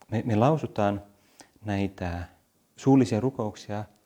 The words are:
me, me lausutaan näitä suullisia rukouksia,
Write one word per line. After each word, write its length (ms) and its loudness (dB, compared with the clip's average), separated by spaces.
me, 140 -4
me 100 0
lausutaan 680 2
näitä 580 -4
suullisia 440 4
rukouksia, 640 -6